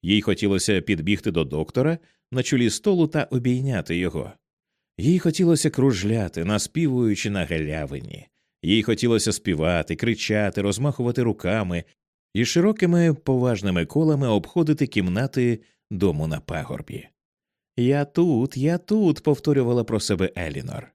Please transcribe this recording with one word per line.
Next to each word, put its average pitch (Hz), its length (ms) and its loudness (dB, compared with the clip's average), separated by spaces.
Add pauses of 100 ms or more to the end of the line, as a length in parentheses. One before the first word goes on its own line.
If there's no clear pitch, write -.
Їй 98 200 2
хотілося 98 580 0
підбігти 95 500 -2
до 80 140 0
доктора 123 540 -2 (340)
на 127 100 -2
чолі 120 280 0
столу 180 360 0
та 151 180 -2
обійняти 123 720 -2
його. 82 360 -4 (680)
Їй 170 200 2
хотілося 170 520 2
кружляти, 104 760 0
наспівуючи 117 840 0
на 98 140 -2
галявині. 78 840 -6 (360)
Їй 101 200 4
хотілося 113 500 0
співати, 82 640 0
кричати, 107 680 -2
розмахувати 120 600 -2
руками 95 640 -2 (500)
і 113 100 2
широкими 170 680 2
поважними 101 720 0
колами 147 420 2
обходити 147 580 0
кімнати 113 760 0 (300)
дому 85 360 0
на 76 140 -4
пагорбі. - 680 -10 (680)
«Я 135 280 2
тут, 143 520 0
я 156 220 0
тут», 202 420 2
повторювала 131 640 2
про 107 160 0
себе 92 360 0
Елінор. 69 580 -8